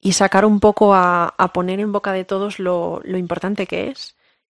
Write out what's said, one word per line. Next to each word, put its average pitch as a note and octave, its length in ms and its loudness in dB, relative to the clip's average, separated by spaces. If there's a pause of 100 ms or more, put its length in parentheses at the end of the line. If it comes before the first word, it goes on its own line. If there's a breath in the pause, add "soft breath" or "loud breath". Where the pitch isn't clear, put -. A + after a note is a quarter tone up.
y G3 120 0
sacar G3 320 2
un G#3+ 160 4
poco G#3 340 4
a, F3 420 2
a - 160 0
poner F#3 280 -4
en G#3 120 -4
boca G3+ 200 -4
de F#3 120 -4
todos G3 340 -6
lo, F3 460 -4
lo F#3 140 -6
importante F#3 480 -4
que F#3 220 -6
es. - 260 -14 (420)